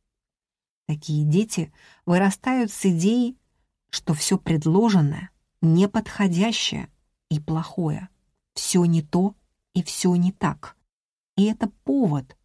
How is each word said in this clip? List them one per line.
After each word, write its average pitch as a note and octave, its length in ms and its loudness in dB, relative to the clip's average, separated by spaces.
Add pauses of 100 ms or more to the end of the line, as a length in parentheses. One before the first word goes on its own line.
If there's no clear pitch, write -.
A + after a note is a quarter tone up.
(880)
Такие D3+ 380 -2
дети F3+ 480 0 (340)
вырастают G3 680 0
с - 140 -4
идеей, A3 500 2 (540)
что - 240 -4
все F#3+ 240 -2
предложенное E3 920 0 (300)
неподходящее F#3 1300 0 (400)
и D#3 100 -2
плохое. D#3+ 680 -6 (460)
Все - 300 0
не E3 180 2
то F3+ 320 0 (400)
и F3+ 80 0
все F3+ 340 0
не F3+ 160 2
так. - 440 -6 (600)
И G3 80 4
это G#3+ 260 -2 (140)
повод, G3+ 600 0